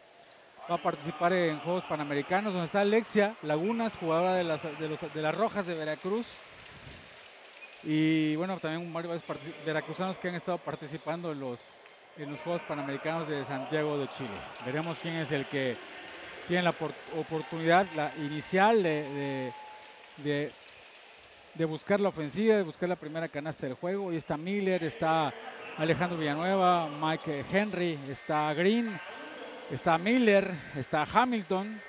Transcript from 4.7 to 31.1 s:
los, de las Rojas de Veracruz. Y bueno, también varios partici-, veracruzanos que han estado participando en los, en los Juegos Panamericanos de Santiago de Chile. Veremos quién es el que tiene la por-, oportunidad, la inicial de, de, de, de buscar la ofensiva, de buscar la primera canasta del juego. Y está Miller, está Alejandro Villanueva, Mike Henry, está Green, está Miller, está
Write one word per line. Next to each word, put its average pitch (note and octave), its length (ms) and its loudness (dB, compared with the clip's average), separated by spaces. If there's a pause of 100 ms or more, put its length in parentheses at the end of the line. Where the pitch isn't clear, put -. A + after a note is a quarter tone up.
los, D3+ 120 -4 (120)
de D#3 100 -4
las D#3 120 2
Rojas G3+ 320 0
de F3 80 -4
Veracruz. E3 520 -2 (1600)
Y D#3 540 2
bueno, F3+ 220 -2
también E3 340 -4
varios E3+ 300 -4
partici-, D#3 320 -8 (100)
veracruzanos D#3+ 540 -2
que F#3 100 -4
han F3 60 -2
estado F3 240 -2
participando D#3 720 -6
en C#3+ 80 -6
los, B2+ 200 -6 (560)
en D3 140 -10
los D3 100 -8
Juegos E3+ 220 -2
Panamericanos D3 680 -4
de C#3+ 160 -2
Santiago D3 540 0
de C3+ 100 -2
Chile. B2+ 220 -8 (360)
Veremos D#3 340 -2
quién E3 160 -4
es D3+ 160 -2
el C#3 140 0
que C3 300 0 (680)
tiene F3+ 160 2
la E3+ 100 4
por-, D3+ 220 -4 (240)
oportunidad, E3 680 4 (100)
la D3 220 0
inicial F#3 640 4
de, C#3+ 680 -2 (640)
de, D3 80 -14
de, C#3+ 280 0 (1000)
de D#3+ 100 0
buscar D#3+ 360 0
la G3 100 4
ofensiva, E3+ 460 4
de G3+ 60 4
buscar F3 260 -2
la F3+ 80 0
primera D#3 320 -6
canasta D3 380 -6
del B2+ 100 -4
juego. F#3+ 360 -2
Y E3 40 0
está D3+ 200 -2
Miller, F#3 460 0
está D#3+ 500 2 (460)
Alejandro E3 400 2
Villanueva, E3+ 680 4 (120)
Mike D#3 500 0
Henry, F3+ 480 2 (100)
está D3+ 460 0
Green, G#3 440 2 (720)
está D#3+ 280 4
Miller, G3+ 540 6 (220)
está D3 360 0